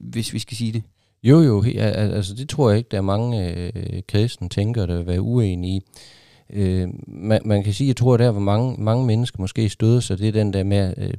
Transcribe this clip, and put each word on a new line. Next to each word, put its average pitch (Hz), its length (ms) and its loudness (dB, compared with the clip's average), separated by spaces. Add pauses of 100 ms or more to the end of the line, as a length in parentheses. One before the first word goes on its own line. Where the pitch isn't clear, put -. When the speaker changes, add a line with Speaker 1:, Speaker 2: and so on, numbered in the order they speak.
Speaker 1:
hvis 117 320 -8
vi 117 60 -4
skal 110 180 -10
sige 110 160 -4
det. 113 100 -4 (400)
Speaker 2:
Jo, 147 180 8
jo, 110 220 4
he-, 110 160 0
al-, 107 160 0
al-, 104 200 0
altså, 101 200 -4
det 135 140 -12
tror 143 220 2
jeg 104 80 4
ikke, 120 120 -6
der 107 60 -4
er 95 60 -2
mange, 101 520 -2
øh, 90 540 -8
kristne 104 400 0
tænker, 104 380 0
der 87 100 -2
vil 85 100 -4
være 90 140 0
uenige 98 560 0
i. 95 60 -6 (680)
Øh, 92 360 0 (180)
man, 107 380 -2
man 101 200 2
kan 104 100 -2
sige, 139 140 -2
jeg 123 80 0
tror, 123 200 4
der 120 140 4
hvor 101 100 -2
mange, 107 420 0
mange 117 240 0
mennesker 113 340 0
måske 101 280 -2
støder 117 320 2
sig, 95 180 -4
det 107 100 0
er 107 40 -2
den 107 200 0
der 95 120 0
med, 98 320 0
øh, 95 220 -6